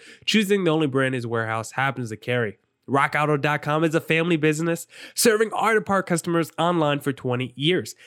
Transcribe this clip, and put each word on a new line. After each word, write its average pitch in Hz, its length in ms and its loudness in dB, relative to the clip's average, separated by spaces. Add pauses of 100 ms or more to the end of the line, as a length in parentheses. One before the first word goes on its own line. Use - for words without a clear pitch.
(260)
choosing 202 380 2
the 160 80 4
only 156 160 2
brand 131 260 0
his 120 120 -6
warehouse 113 440 -2
happens 127 400 -2
to 110 60 -10
carry. 120 420 -4 (280)
Rock 139 300 0
auto 151 220 2
dot 147 240 -2
com 151 200 0
is 160 120 0
a 160 60 2
family 165 360 0
business 160 500 0 (280)
serving 220 380 2
auto 214 280 2
part 190 260 0
customers 170 520 0
online 156 420 2
for 139 140 -2
twenty 123 420 -4
years. 165 380 0 (120)